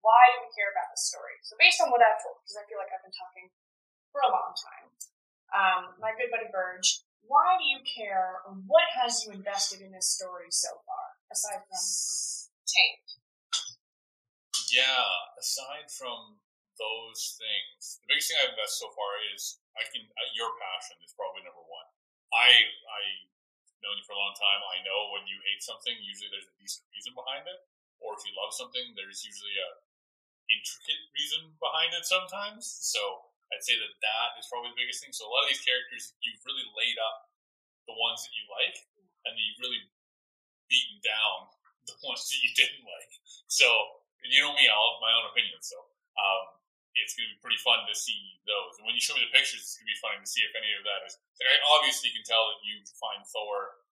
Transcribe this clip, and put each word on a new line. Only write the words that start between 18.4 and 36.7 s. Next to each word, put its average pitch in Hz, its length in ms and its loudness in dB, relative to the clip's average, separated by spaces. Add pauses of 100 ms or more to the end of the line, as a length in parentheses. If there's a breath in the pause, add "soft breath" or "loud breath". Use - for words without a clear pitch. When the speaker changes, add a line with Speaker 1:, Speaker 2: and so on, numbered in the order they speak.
Speaker 2:
I've 127 160 0
invested 107 320 -4
so - 80 -18
far 101 240 -4 (120)
is, - 280 -12 (160)
I 110 80 -4
can, - 240 -12
uh, 117 240 -6
your 113 240 -4
passion 92 480 -8
is - 80 -20
probably 92 320 -8
number - 160 -20
one. - 240 -18 (480)
I, 120 160 8
I 113 520 6 (840)
known 101 160 -6
you - 40 -20
for 101 120 -12
a 98 40 -4
long 101 120 -4
time. 98 320 0
I 92 160 -6
know 98 320 -4
when 98 160 -10
you 98 160 -14
hate 101 160 -4
something, 117 400 -10
usually 101 320 -14
there's 98 160 -16
a - 80 -20
decent - 320 -12
reason - 240 -18
behind 131 320 -10
it. 277 140 -12 (420)
Or 104 160 -10
if - 80 -14
you - 80 -10
love 120 200 -8
something, 123 440 -10
there's 98 260 -12
usually 104 360 -14
a 90 100 -4 (800)
intricate - 540 -2 (100)
reason 156 480 -6
behind 160 320 0
it 175 160 -6
sometimes. 202 560 -2
So - 640 -4 (240)
I'd 104 80 -12
say 120 160 0
that 110 240 -8
that 110 280 0 (120)
is - 80 -16
probably 120 240 -8
the 123 80 -6
biggest 117 240 -6
thing. 135 80 -18
So 110 160 -10
a - 20 -6
lot 139 140 2
of 143 80 0
these - 80 -6
characters, 127 640 -4
you've 117 160 -10
really 131 320 -10